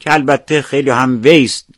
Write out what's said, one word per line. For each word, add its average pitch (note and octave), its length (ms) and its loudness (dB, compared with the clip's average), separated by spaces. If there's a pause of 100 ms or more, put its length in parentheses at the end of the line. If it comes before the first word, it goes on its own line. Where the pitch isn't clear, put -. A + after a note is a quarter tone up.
که D3+ 140 -4
البته D3 480 -2
خیلی C3+ 280 -4
هم B2+ 320 0
ویس C3+ 420 2 (140)